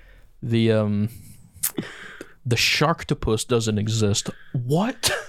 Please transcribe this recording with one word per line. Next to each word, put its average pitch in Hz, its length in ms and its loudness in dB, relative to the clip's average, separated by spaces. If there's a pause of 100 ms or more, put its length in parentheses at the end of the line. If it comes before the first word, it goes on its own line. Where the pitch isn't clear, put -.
(420)
The, 113 300 4
um, 104 360 2 (1400)
the 120 120 0
Sharktopus - 920 0
doesn't 113 320 2
exist. 107 500 0 (240)
What? 151 580 0 (180)